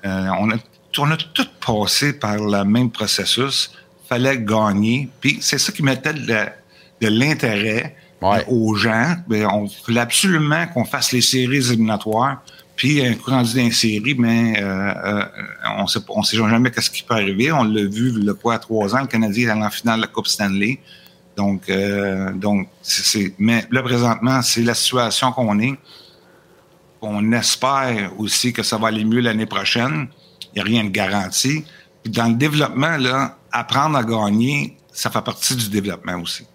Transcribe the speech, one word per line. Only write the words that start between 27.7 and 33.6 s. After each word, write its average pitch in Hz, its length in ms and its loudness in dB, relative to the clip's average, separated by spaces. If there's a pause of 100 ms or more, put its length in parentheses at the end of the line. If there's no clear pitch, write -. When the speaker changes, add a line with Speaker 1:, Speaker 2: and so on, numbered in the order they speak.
Speaker 1:
aussi 110 340 -2
que 117 100 -4
ça 110 140 -2
va 110 120 0
aller 107 160 0
mieux 113 160 2
l'année 110 260 0
prochaine. 120 640 -2 (460)
Il 104 40 -4
y - 20 -4
a 95 40 -2
rien 110 200 2
de 101 60 -2
garanti. 101 720 -2 (380)
Puis 113 100 -8
dans 117 160 2
le 117 60 4
développement, 147 600 0
là, 131 400 -2 (160)
apprendre 139 440 0